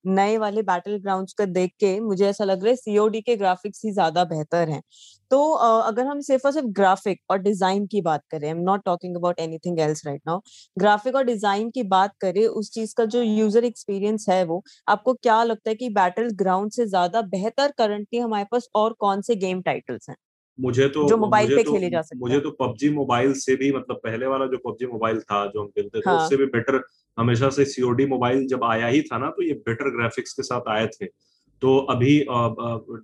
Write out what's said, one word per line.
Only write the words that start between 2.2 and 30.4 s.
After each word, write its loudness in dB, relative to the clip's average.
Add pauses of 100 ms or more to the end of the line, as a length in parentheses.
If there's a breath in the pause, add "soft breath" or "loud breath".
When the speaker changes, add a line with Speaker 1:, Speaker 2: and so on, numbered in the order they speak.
Speaker 1:
ऐसा -2
लग 0
रहा 0
है 4
सीओडी 0
के 0
ग्राफिक्स -2
ही -2
ज्यादा 2
बेहतर -2
हैं। -6 (480 loud breath)
तो, 4
अ, 4
अगर -2
हम -6
सिर्फ 0
और 2
सिर्फ -2
ग्राफिक 2 (100)
और 2
डिजाइन 0
की -2
बात -2
करें, -6
I'm -4
not 2 (100)
talking -4
about 0
anything -2
else -4
right -6
now, -2 (380 loud breath)
ग्राफिक 2
और 2
डिजाइन -2
की -4
बात 2
करें, 0
उस -4
चीज -8
का 0
जो 0
यूजर 2
एक्सपीरियंस -4
है, 4
वो -4 (240 soft breath)
आपको 2
क्या 2
लगता -4
है -2
कि -6
Battleground 0
से -2
ज्यादा 0
बेहतर -2
currently -2
हमारे -4
पास -2
और 2
कौन 0
से 0
गेम -2
टाइटल्स -6
हैं? -16 (440)
Speaker 2:
मुझे 2
तो, 2
Speaker 1:
जो 6
मोबाइल 4
Speaker 2:
मुझे 4
Speaker 1:
पे 6
Speaker 2:
तो, 0
Speaker 1:
खेले 0
जा -2
सकते -12
Speaker 2:
मुझे -2
Speaker 1:
हैं। 4
Speaker 2:
तो -4
पबजी 0
मोबाइल 2
से 0
भी, 0
मतलब, -2
पहले -4
वाला 0
जो -4
पबजी -6
मोबाइल -2
था, -2
जो -6
हम -8
खेलते -4
थे, 0
Speaker 1:
हाँ। 2
Speaker 2:
उससे 2
भी 4
बेटर 0 (340)
हमेशा 2
से 2
सीओडी 0
मोबाइल 0
जब -2
आया 0
ही 2
था -6
ना, -4
तो -6
ये -2
बेटर -4
ग्राफिक्स -4
के -8